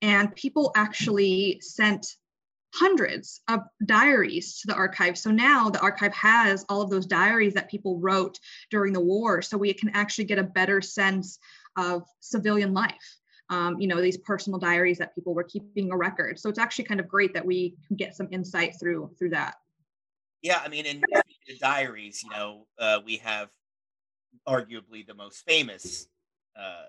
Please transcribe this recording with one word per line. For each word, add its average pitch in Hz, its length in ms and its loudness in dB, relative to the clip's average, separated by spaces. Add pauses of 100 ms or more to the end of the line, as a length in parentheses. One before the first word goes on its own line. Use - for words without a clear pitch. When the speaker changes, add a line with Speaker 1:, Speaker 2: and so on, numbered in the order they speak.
Speaker 1:
And 208 340 2
people 277 400 0
actually 202 880 2
sent 208 560 -2 (560)
hundreds - 760 0
of 226 140 0 (240)
diaries 220 760 4
to - 80 -10
the 208 80 -2
archive. 185 420 0
So - 140 -4
now 233 380 4
the 196 100 -2
archive 202 340 0
has 214 540 4
all 202 140 0
of 196 80 -2
those 190 160 0
diaries 202 480 4
that 196 160 -4
people 190 300 -4
wrote 190 380 0 (320)
during 202 220 2
the 185 80 0
war, 185 420 2
so - 160 -6
we 196 160 2
can 208 200 -2
actually 208 320 -2
get 196 140 0
a 190 40 0
better 190 380 2
sense 190 580 -2 (380)
of 175 260 -2 (160)
civilian 208 540 0
life. - 440 -4 (320)
Um, 175 300 -2
you 196 80 -2
know, 175 140 0
these 185 160 2
personal 190 420 -4
diaries 175 400 2
that 170 160 -6
people 175 180 -6
were 175 100 -2
keeping 196 480 -6
a 185 60 -2
record. 175 420 -2
So 214 100 -4
it's 214 100 -4
actually 233 260 -2
kind 202 160 -2
of 175 60 -12
great 190 260 2
that 165 120 -4
we 180 300 -2 (120)
can 190 100 -4
get - 180 -8
some - 160 -8
insight 175 480 -4
through, 165 380 -4
through 180 140 -2
that. 147 240 -4 (840)
Speaker 2:
Yeah, 170 220 2
I 151 60 -10
mean, 151 160 -6
in 147 160 -4 (460)
the 127 120 -18
diaries, 127 640 -2
you 110 60 -18
know, 104 360 -10 (140)
uh, 107 260 2
we 110 120 -6
have 107 320 -6 (1000)
arguably 110 580 -6
the 107 80 -20
most 101 320 -20
famous, 139 640 -2 (480)
uh, 92 340 -12